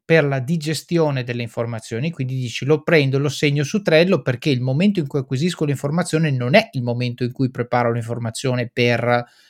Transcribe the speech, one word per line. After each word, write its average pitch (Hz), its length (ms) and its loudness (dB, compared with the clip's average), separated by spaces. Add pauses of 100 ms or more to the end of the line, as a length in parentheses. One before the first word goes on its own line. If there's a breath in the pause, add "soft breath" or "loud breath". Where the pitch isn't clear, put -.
per 160 180 4
la 139 160 0
digestione 151 840 -2
delle 120 180 -4
informazioni, 117 680 -4
quindi 131 240 -4
dici: 123 280 -6
"Lo 147 200 2
prendo, 139 340 4
lo 143 120 0
segno 147 340 0
su 196 180 -2
Trello, 175 400 4
perché 135 300 -2
il 127 100 0
momento 165 380 2
in 143 80 -2
cui 143 120 -4
acquisisco 143 460 -2
l'informazione 156 640 0
non 123 240 0
è - 200 4
il 123 100 -4
momento 120 400 -2
in 123 80 -2
cui 127 180 0
preparo 120 420 0
l'informazione 120 800 -4
per, 120 520 2 (260 soft breath)